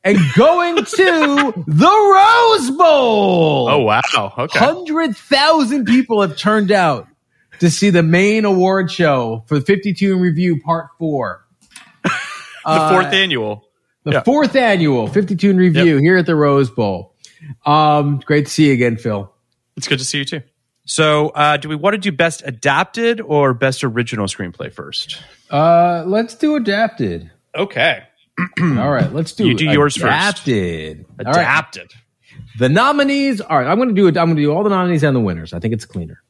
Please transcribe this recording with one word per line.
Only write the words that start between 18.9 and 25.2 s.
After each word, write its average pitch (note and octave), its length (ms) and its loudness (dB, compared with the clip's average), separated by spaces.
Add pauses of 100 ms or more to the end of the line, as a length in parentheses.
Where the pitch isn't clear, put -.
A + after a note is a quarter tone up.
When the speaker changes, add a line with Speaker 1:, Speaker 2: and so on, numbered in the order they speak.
Speaker 1:
Phil. G#2 340 -8 (460)
Speaker 2:
It's C#3+ 100 -12
good C3+ 120 -2
to C3 60 -8
see D3 140 -6
you C#3 60 -6
too. D3 160 -10 (460)
So, D3+ 420 0
uh, D3 280 0
do D3 100 -10
we D#3 80 -6
wanna G3 220 -2
do G3 140 -4
best D#3+ 340 -2
adapted F3 760 -2
or C#3+ 360 0
best C3 280 -4
original A#2 440 -4
screenplay - 440 -12
first? - 460 -12 (320)